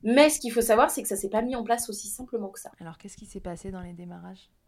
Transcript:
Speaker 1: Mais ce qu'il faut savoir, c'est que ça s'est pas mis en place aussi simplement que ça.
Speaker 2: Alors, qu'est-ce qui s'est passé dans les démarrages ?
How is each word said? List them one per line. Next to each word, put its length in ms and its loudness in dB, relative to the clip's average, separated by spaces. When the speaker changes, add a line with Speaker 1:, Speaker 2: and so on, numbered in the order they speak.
Speaker 1:
Mais 260 8
ce 80 -2
qu'il 140 -6
faut 80 2
savoir, 300 6
c'est 120 -4
que 60 -6
ça 80 -2
s'est 120 -4
pas 140 0
mis 140 -4
en 80 -6
place 260 -2
aussi 160 -8
simplement 440 -8
que 100 -18
ça. 100 -16
Speaker 2:
Alors, 160 -14
qu'est-ce 200 -18
qui 100 -20
s'est 140 -14
passé 320 -10
dans 80 -10
les 140 -10
démarrages ? 540 -16